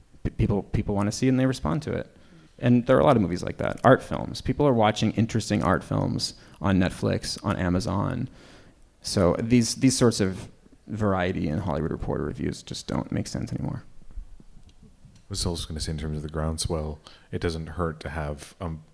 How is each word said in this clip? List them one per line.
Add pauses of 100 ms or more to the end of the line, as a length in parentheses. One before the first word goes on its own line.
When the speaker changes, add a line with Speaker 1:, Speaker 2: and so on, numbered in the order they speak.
(240)
Speaker 1:
P-,
people,
people
wanna
see
it
and
they
respond
to
it. (520)
And
there
are
a
lot
of
movies
like
that.
Art
films.
People
are
watching
interesting
art
films (260)
on
Netflix,
on
Amazon. (760)
So
these,
these
sorts
of (380)
Variety
and
Hollywood
Reporter
reviews
just
don't
make
sense
anymore. (960)
Speaker 2:
I
was
also
gonna
say,
in
terms
of
the
groundswell, (320)
it
doesn't
hurt
to
have,
um, (120)